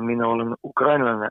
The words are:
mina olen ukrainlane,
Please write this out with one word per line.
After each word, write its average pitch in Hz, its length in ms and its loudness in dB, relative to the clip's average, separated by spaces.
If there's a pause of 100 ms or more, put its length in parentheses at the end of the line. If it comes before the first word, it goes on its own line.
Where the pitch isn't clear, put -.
mina 117 280 0
olen 117 280 -2 (100)
ukrainlane, 127 640 2